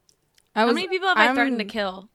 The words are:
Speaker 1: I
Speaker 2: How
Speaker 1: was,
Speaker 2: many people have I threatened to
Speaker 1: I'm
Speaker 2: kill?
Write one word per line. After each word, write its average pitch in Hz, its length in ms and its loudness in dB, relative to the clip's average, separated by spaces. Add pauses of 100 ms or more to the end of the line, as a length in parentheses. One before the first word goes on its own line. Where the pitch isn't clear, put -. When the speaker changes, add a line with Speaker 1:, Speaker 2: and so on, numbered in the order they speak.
(560)
Speaker 1:
I - 40 0
Speaker 2:
How 220 80 4
Speaker 1:
was, 240 80 2
Speaker 2:
many 359 120 -6
people 370 200 -2
have 359 100 2
I 233 160 4
threatened 269 240 0
to 214 80 -4
Speaker 1:
I'm 202 40 -12
Speaker 2:
kill? 196 460 -8